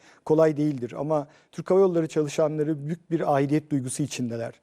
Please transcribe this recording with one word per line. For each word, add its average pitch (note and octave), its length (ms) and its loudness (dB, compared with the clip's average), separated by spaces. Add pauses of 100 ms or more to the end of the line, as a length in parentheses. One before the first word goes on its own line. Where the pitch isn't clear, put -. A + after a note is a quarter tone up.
(260)
kolay D#3 320 4
değildir. C#3+ 400 -2
Ama D3 300 -2 (240)
Türk - 200 -4
Hava F#3 80 6
Yolları E3+ 280 4
çalışanları D3+ 800 -2
büyük D#3+ 260 -8
bir D#3 240 0
aidiyet C#3+ 340 0
duygusu C3+ 340 -2
içindeler. A#2 600 -6